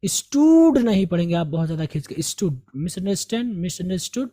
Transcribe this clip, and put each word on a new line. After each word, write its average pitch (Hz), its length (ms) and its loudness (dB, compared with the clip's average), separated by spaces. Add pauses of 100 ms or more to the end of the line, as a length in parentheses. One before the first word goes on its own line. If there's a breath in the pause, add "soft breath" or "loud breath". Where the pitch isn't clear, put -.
स्टूड 311 720 4
नहीं 214 280 2
पढ़ेंगे 170 280 0
आप 170 120 0
बहुत 160 200 -2
ज़्यादा 156 200 -4
खींच 147 200 -6
के, - 160 -8
स्टूड, 151 380 -4 (160)
मिसअंडरस्टैंड, 196 800 -4
मिसअंडरस्टूड, 180 800 -6